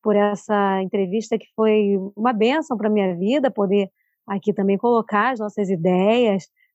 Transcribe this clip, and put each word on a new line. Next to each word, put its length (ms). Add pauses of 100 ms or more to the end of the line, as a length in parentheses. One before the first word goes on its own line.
por 120
essa 640
entrevista 560
que 80 (100)
foi 400 (180)
uma 200
bênção 420
pra 140
minha 260
vida, 340
poder 380 (380)
aqui 260
também 240
colocar 560
as 80
nossas 300
ideias, 760 (280)